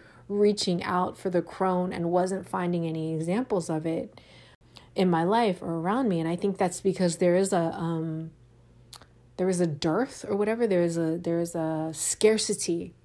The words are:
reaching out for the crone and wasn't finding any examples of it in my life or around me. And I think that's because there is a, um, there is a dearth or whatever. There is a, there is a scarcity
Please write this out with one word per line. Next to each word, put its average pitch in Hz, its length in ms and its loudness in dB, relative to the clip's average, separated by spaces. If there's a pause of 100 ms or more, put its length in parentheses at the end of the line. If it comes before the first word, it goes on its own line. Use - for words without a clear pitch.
(280)
reaching 202 560 2
out 180 320 -2
for - 140 -6
the 175 140 2
crone 185 500 0
and 170 180 -2
wasn't 185 380 0
finding 175 380 -2
any 160 260 -4
examples 175 560 -2
of 156 160 -2
it 165 340 -4 (760)
in 190 160 2
my 165 140 4
life 208 380 2
or 165 140 -4
around 202 320 0
me. 170 140 2
And 160 80 0
I 175 80 0
think 196 200 -2
that's 180 240 0
because 185 360 2
there 175 180 4
is 196 160 2
a, 170 240 2
um, 165 560 -4 (1080)
there 185 120 2
is 180 100 2
a 175 80 4
dearth 160 600 -2
or 208 100 0
whatever. 220 280 0
There 185 180 4
is 170 140 0
a, 165 200 0
there 170 220 -2
is 170 140 -4
a 160 400 -2
scarcity 208 1000 0 (120)